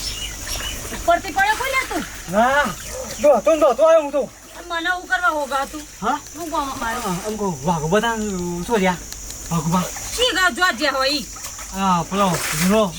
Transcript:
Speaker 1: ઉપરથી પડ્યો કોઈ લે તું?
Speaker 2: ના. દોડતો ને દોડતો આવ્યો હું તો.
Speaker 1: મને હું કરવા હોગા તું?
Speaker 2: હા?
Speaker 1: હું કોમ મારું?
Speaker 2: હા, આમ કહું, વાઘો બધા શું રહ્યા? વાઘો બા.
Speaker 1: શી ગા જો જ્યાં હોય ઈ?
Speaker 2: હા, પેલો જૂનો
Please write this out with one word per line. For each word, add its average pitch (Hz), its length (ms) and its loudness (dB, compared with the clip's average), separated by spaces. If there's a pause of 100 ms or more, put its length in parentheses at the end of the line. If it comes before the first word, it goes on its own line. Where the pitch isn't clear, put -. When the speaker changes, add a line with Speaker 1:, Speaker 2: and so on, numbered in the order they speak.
(960)
Speaker 1:
ઉપરથી 349 400 0
પડ્યો 415 240 2
કોઈ 539 140 -2
લે 539 140 0
તું? 330 160 -4 (240)
Speaker 2:
ના. 247 360 4 (580)
દોડતો 285 320 6
ને 302 60 2
દોડતો 277 260 4
આવ્યો 320 160 8
હું 277 100 -4
તો. 285 100 0 (460)
Speaker 1:
મને 339 220 -2
હું 359 180 -4
કરવા 359 300 2
હોગા 269 280 0
તું? 302 180 -10 (180)
Speaker 2:
હા? 247 160 0 (160)
Speaker 1:
હું 311 160 -8
કોમ 285 180 -2 (120)
મારું? 240 220 -4
Speaker 2:
હા, 185 140 -2 (100)
આમ 214 120 -4
કહું, 190 160 -2 (100)
વાઘો 160 240 0
બધા 220 280 2 (500)
શું 240 100 2
રહ્યા? 185 220 2 (520)
વાઘો 165 180 0
બા. 175 160 2 (320)
Speaker 1:
શી 494 200 2
ગા 370 140 4
જો 349 280 2
જ્યાં 277 180 0
હોય 269 160 2
ઈ? 277 140 -4 (480)
Speaker 2:
હા, 185 360 2
પેલો 196 160 4 (340)
જૂનો 196 200 6 (180)